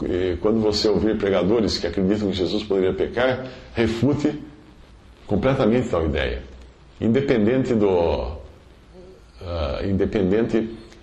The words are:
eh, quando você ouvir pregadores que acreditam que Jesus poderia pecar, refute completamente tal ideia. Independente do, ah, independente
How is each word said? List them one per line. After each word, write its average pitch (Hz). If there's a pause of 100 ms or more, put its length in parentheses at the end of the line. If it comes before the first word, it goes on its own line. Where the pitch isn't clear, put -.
eh, 90
quando 110
você 107
ouvir 107
pregadores 98
que 87
acreditam 101
que 90
Jesus 92
poderia 95
pecar, 117 (260)
refute 135 (840)
completamente 113
tal 82
ideia. 67 (580)
Independente 123
do, 104 (1500)
ah, 82
independente 101 (340)